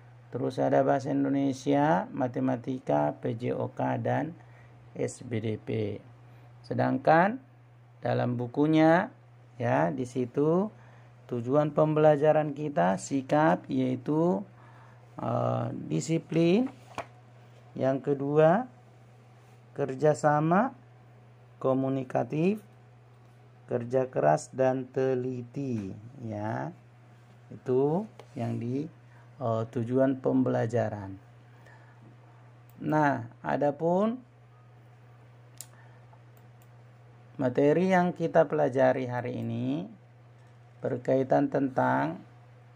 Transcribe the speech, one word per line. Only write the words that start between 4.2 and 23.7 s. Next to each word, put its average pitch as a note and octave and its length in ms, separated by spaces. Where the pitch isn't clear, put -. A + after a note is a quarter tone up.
S - 260
B A#2 160
D A2 160
P. G#2+ 460
Sedangkan C3 760
dalam B2 340
bukunya, D#3 760
ya, C#3 320
di C3 100
situ C#3+ 640
tujuan C3 420
pembelajaran D3+ 840
kita E3+ 400
sikap, D3+ 760
yaitu, D3 720
eh, A#2+ 460
disiplin. E3 800
Yang C3+ 360
kedua, D#3 520
kerjasama, D3+ 1000
komunikatif, C3+ 1040
kerja B2 440